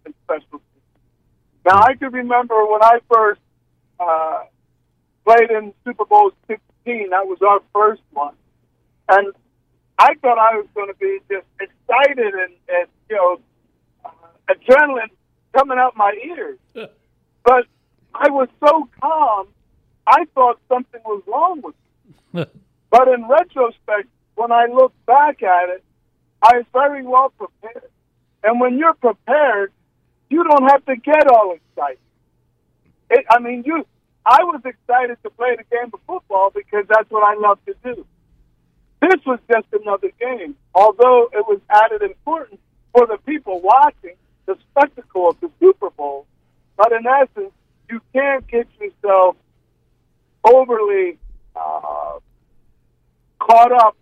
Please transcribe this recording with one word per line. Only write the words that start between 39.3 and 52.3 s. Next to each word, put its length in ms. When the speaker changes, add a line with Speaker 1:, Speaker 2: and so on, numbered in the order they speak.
Speaker 1:
just 200
another 480
game, 360
although 580
it 200
was 80
added 320
importance 580
for 120
the 200
people 360
watching 540
the 100
spectacle 580
of 120
the 80
Super 320
Bowl. 340
But 160
in 140
essence, 480
you 120
can't 340
get 200
yourself 560
overly, 760
uh, 640